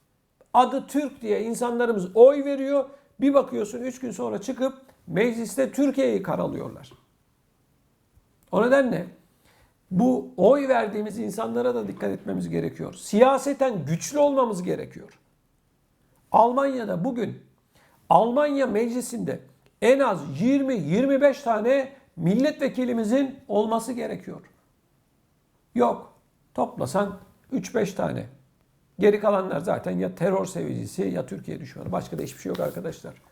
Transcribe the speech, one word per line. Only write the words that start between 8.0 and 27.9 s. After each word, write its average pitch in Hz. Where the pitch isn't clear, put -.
O 208
nedenle 247
bu 233
oy 262
verdiğimiz 214
insanlara 226
da 214
dikkat 196
etmemiz 190
gerekiyor. 165
Siyaseten 262
güçlü 170
olmamız 262
gerekiyor. -
Almanya'da 240
bugün 233
Almanya 254
Meclisi'nde 226
en 262
az 160
yirmi 269
yirmi 233
beş 277
tane 247
milletvekilimizin 247
olması 220
gerekiyor. 196
Yok. -
Toplasan -
üç 220
beş 202